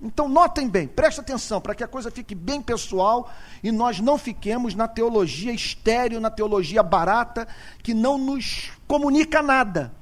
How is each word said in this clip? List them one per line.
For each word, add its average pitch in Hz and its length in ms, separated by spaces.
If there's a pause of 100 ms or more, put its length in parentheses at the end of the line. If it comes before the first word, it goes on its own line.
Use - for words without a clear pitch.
Então, 285 280
notem 311 400
bem, 175 180
preste 285 340
atenção, 226 400
para 208 140
que - 80
a 220 60
coisa 233 240
fique 233 200
bem 208 300
pessoal 226 680 (320)
e 220 120
nós 226 260
não 254 180
fiquemos 226 600
na 220 100
teologia 226 680
estéril, 233 680
na 220 100
teologia 208 500
barata, 202 680 (360)
que 240 100
não 240 240
nos 269 540 (160)
comunica 294 560
nada. 190 600